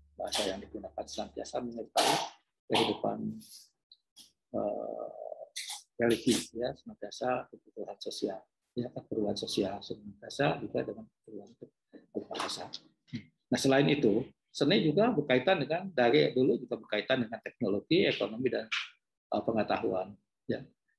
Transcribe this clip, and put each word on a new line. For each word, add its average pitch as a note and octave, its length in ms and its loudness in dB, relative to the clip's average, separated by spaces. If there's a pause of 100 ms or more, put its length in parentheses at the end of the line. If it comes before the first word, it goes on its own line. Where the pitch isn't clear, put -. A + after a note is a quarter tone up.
(180)
bahasa A2 320 -2
yang F#2+ 80 -4
digunakan G2+ 480 -10
senantiasa A2 560 -6
menyertai A#2 540 2 (500)
kehidupan, A2 720 0 (1200)
eh, A2 500 -4 (920)
religi, A#2 320 4 (240)
ya, B2 160 -2
senantiasa B2 800 -6
kebutuhan - 480 -14
sosial, G2 400 -6 (320)
ya, B2 160 -4
keperluan A#2 480 -4
sosial, G2 480 -4
senantiasa - 800 -4
juga B2+ 160 -4
dengan A2+ 240 -8
keperluan G#2 480 -18
untuk - 160 -20 (400)
berbahasa. - 640 -6 (800)
Nah, B2 80 2
selain C3+ 240 6
itu, B2+ 400 4 (240)
seni F3+ 320 2
juga G3 320 4
berkaitan D3 480 4
dengan, F3+ 320 -4
dari - 400 6
dulu C3+ 240 4
juga - 240 -6
berkaitan B2 480 0
dengan A#2 80 -8
teknologi, A2 720 0
ekonomi, A2+ 400 0
dan, A2+ 160 -2 (640)
eh, G#2+ 160 0
pengetahuan. G#2 720 0 (320)
Ya, - 160 -4 (340)